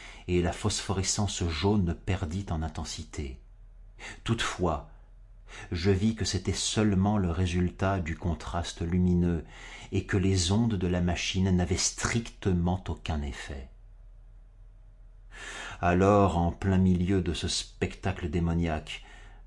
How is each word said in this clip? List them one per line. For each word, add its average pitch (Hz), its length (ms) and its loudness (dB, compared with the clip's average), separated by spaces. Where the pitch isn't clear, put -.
et 90 160 2
la 85 100 0
phosphorescence - 960 -2
jaune 85 460 2
perdit 92 560 -4
en 80 120 -2
intensité. 78 800 -8
Toutefois, 87 640 -2
je 90 180 2
vis 101 240 4
que 95 120 -4
c'était 95 260 -2
seulement 104 640 2
le 92 140 2
résultat 90 720 0
du 82 160 -4
contraste - 680 -4
lumineux, 87 600 2
et 95 140 -2
que 107 140 0
les 92 340 2
ondes 113 220 2
de 92 120 -2
la 90 140 0
machine 90 560 0
n'avaient 90 200 2
strictement - 1120 -2
aucun 82 340 -4
effet. 65 480 -10
Alors, 92 560 6
en 85 160 2
plein 95 260 2
milieu 92 440 4
de 82 100 -2
ce 87 160 -4
spectacle - 800 -4
démoniaque, 85 760 0